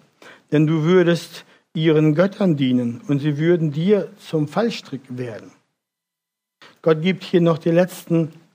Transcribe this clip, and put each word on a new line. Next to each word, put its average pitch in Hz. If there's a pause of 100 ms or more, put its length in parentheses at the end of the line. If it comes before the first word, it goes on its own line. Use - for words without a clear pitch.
(540)
Denn 151
du 156
würdest 170 (300)
ihren 156
Göttern 185
dienen 127
und 143
sie 143
würden 160
dir 175 (100)
zum 151
Fallstrick 180
werden." 117 (1300)
Gott 160
gibt 180
hier 175
noch 165
die 170
letzten 165 (240)